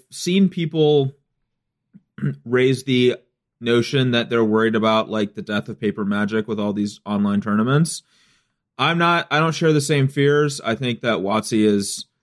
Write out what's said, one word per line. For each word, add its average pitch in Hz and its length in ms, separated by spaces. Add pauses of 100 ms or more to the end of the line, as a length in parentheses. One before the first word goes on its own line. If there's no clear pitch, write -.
seen 185 400
people 151 600 (1040)
<clears throat> 139 280
raise 127 380
the 123 340 (440)
notion 120 500
that 117 180
they're 117 140
worried 110 320
about, 110 340
like, 107 260
the 104 60
death 104 280
of 110 100
paper 104 260
Magic 104 420
with 107 120
all 104 140
these 101 320
online 101 360
tournaments. 123 640 (760)
I'm 156 200
not, 170 320
I 147 100
don't 160 140
share 160 200
the 151 80
same 139 260
fears. 143 540
I 113 140
think 123 260
that 117 180
wotc 101 380
is 104 480 (180)